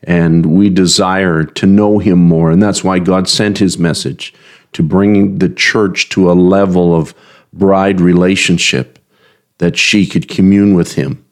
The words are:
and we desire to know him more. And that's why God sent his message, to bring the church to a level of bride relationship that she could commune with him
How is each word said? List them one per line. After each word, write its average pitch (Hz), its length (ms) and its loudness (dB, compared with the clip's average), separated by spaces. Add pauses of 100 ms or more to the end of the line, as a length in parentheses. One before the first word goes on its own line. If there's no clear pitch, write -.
and 82 460 0
we 98 240 2
desire 92 720 0
to - 240 -6
know 104 320 2
him 92 180 0
more. 82 320 2
And 85 120 2
that's 101 220 -2
why 92 140 -2
God 92 320 -2
sent 104 300 -2
his 95 180 0
message, - 560 -6 (400)
to - 80 -6
bring 98 560 0
the 87 120 0
church 95 600 -2
to 92 220 0
a - 20 2
level 90 640 2
of 78 180 -4 (400)
bride 95 480 0
relationship 87 1000 0 (600)
that 87 180 -2
she - 280 0
could 85 220 -6
commune 101 480 2
with 85 200 -2
him 69 360 -6